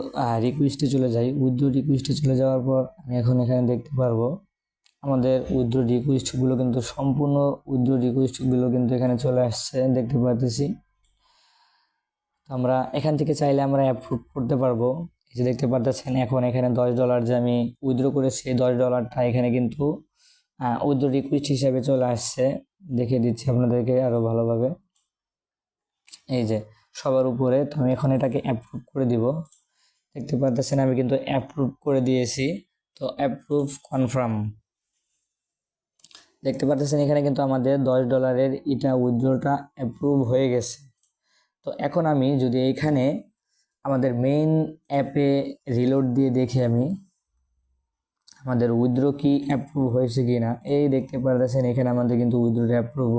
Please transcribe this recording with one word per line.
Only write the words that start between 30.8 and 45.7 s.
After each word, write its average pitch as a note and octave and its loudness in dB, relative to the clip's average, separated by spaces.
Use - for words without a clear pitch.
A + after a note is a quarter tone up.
আমি C3 2
কিন্তু B2+ 0
অ্যাপ্রুভ C3+ -2
করে C#3 2
দিয়েছি। B2+ 0
তো C#3+ -12
অ্যাপ্রুভ C#3+ -2
কনফার্ম, B2+ 0
দেখতে C3+ -2
পারতেছেন C#3+ 0
এখানে D3 2
কিন্তু C#3+ 0
আমাদের C3+ 0
দশ C3 4
ডলারের C3 2
এটা C3 -2
উইথড্রটা B2+ 2
অ্যাপ্রুভ C#3 -2
হয়ে C3 2
গেছে। A#2+ -2
তো - -8
এখন E3 0
আমি C3+ 2
যদি B2 0
এইখানে C3+ 0
আমাদের F#3 0
মেইন C#3+ 2
অ্যাপে C#3 0
রিলোড C3 2